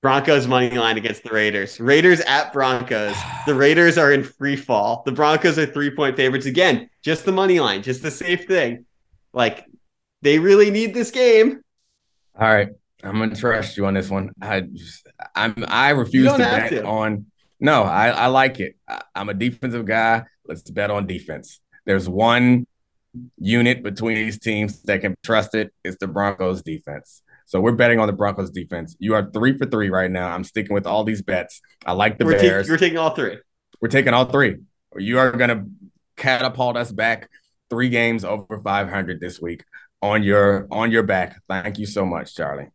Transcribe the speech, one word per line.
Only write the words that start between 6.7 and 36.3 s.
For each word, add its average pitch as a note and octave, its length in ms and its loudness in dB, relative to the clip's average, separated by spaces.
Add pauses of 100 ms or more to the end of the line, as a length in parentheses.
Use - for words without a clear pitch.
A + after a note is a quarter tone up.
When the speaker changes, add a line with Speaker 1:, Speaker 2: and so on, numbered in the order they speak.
Speaker 1:
just D#3+ 200 -2
the G3 60 -2
money F#3 300 2
line, A2 240 -2
just B2+ 180 -6
the D#3 80 -6
safe F3 380 -4
thing. B2+ 380 -2 (460)
Like, A#2+ 320 -2 (560)
they D3 200 4
really G3+ 320 6
need G#3+ 220 -2
this A#3+ 180 -2
game. B3 480 4 (760)
Speaker 2:
All A2 160 4
right. G#2 180 4 (340)
I'm G2+ 160 -4
gonna A2 160 -2
trust A2+ 400 -2
you G2 100 -2
on G2 80 0
this F#2+ 160 -2
one. G2 220 -6 (100)
I G2+ 200 -4
just, - 440 -18 (300)
I'm, A2+ 180 0 (140)
I B2+ 220 2
refuse B2+ 340 2
Speaker 1:
You - 60 6
don't - 100 2
Speaker 2:
to B3 40 4
Speaker 1:
have A#2 260 -2
Speaker 2:
bet A2 120 -4
Speaker 1:
to. - 40 -8
Speaker 2:
on. G#2+ 400 -4 (340)
No, C3+ 240 4
I, F#2+ 240 2
I A#2 180 0
like C3 320 2
it. F#2 160 -8 (140)
I, - 120 -12 (140)
I'm G2+ 140 -8
a G2+ 60 -6
defensive A#2+ 520 -4
guy. A2+ 380 2 (200)
Let's - 240 -14
bet G2+ 220 -4
on G2+ 160 -2
defense. - 540 -12 (240)
There's F#2+ 240 0
one A#2+ 580 2 (720)
unit A#2+ 460 0
between A2 320 -6
these A2 240 -6
teams G#2+ 420 -4
that G2 200 -2
can F#2+ 200 -4
trust G#2+ 320 0
it. G#2+ 180 -2 (120)
It's F#2 160 -8
the F#2+ 80 -6
Broncos F#2 540 -2
defense. D#2 600 -14 (240)
So F#2 140 -2
we're A2+ 120 4
betting A#2 280 4
on G#2+ 80 2
the G2+ 40 -2
Broncos G2 380 -4
defense. E2+ 480 -12
You G#2+ 160 -2
are G2+ 160 0
three B2+ 260 0
for C3+ 100 -4
three G#2+ 220 -2
right F#2 220 0
now. F2+ 180 -4
I'm F2+ 160 -8
sticking G#2 300 -6
with G2 120 -2
all G#2 180 -2
these G#2 180 -6
bets. F#2 400 -8 (240)
I F2+ 60 -4
like G#2+ 260 0
the - 80 0
Speaker 1:
We're D#3+ 80 4
ta-, - 80 2
Speaker 2:
Bears. - 260 2
Speaker 1:
we're D#3+ 80 0
taking E3 220 0
all D#3 160 0
three. G#2+ 240 -6 (420)
Speaker 2:
We're A2+ 80 -4
taking C3 260 2
all B2+ 120 4
three. C3 300 0 (400)
You G#2+ 220 -2
are B2+ 140 4
gonna A#2 320 0 (520)
catapult B2 600 -2